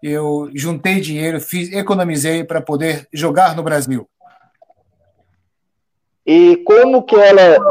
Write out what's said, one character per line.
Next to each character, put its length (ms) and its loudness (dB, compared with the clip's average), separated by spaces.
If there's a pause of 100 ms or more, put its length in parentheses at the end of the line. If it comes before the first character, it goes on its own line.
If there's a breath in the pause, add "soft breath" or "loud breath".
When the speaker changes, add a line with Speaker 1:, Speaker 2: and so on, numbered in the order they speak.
Speaker 1:
eu 500 -6
juntei 460 -6
dinheiro, 420 -6
fiz, 300 -10
economizei 720 -4
pra 180 -8
poder 500 -6
jogar 440 -2
no 80 -8
Brasil. 440 -6 (2250 soft breath)
Speaker 2:
E 320 4
como 460 2
que 120 -2
ela, 420 6 (140)